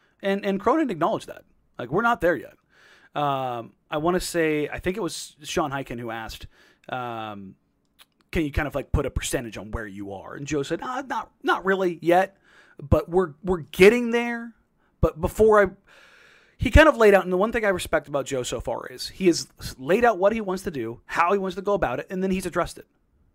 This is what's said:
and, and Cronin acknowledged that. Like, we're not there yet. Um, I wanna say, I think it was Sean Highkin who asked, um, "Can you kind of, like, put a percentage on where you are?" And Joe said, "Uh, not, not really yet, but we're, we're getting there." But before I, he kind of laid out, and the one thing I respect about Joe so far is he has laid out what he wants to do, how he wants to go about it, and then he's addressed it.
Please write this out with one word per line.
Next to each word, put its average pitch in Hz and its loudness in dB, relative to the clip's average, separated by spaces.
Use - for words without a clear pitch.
and, 202 -2
and 196 0
Cronin 277 2
acknowledged 175 -2
that. - -16
Like, 123 -10
we're 185 0
not 233 2
there 170 2
yet. - -12
Um, 131 -4
I 156 -4
wanna 175 -2
say, 156 -2
I - -10
think 185 -6
it - -8
was - -10
Sean 151 -4
Highkin 135 -8
who 120 -10
asked, 110 -12
um, 110 -10
"Can 175 -2
you 143 -6
kind 151 -2
of, 135 -8
like, 135 -8
put 151 0
a - -6
percentage 117 -6
on 107 -12
where 110 -8
you 98 -12
are?" 92 -14
And 143 -12
Joe 139 -4
said, 165 -6
"Uh, 254 -8
not, 254 -8
not 254 -2
really 185 0
yet, 175 4
but 151 2
we're, 170 0
we're 180 -2
getting 226 6
there." 233 -4
But 160 0
before 214 6
I, 190 4
he - -2
kind 302 10
of 247 4
laid 214 8
out, 185 6
and 180 -4
the 180 2
one 214 2
thing 220 -2
I 202 2
respect 165 -2
about 143 -2
Joe 131 -4
so 123 -6
far 117 -6
is 127 -14
he - -2
has 156 2
laid 170 0
out 220 4
what 202 4
he 226 -4
wants 190 -6
to 196 -8
do, 117 -8
how 170 2
he 202 2
wants 190 -6
to 196 -10
go 202 -2
about 143 -2
it, - -8
and 190 -6
then 190 0
he's 185 -4
addressed 165 -4
it. - -20